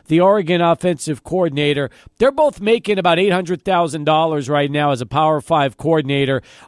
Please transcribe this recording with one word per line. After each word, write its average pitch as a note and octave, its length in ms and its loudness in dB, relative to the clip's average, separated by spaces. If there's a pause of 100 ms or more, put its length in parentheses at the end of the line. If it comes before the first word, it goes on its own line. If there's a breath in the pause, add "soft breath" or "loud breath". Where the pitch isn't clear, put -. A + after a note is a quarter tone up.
the D#3+ 120 2
Oregon F3+ 400 2
offensive E3+ 640 -2
coordinator. D3 640 -2 (280 soft breath)
They're B3 120 2
both C#4+ 300 0
making G#3 400 0
about E3+ 200 2
eight G3 120 2
hundred F3+ 320 -4
thousand E3+ 400 -2
dollars D#3 460 0
right C#3+ 200 0
now D3 220 0
as B2 80 -2
a B2 60 -6
Power D3+ 340 0
Five C#3+ 380 -2
coordinator. C#3 640 0 (260 loud breath)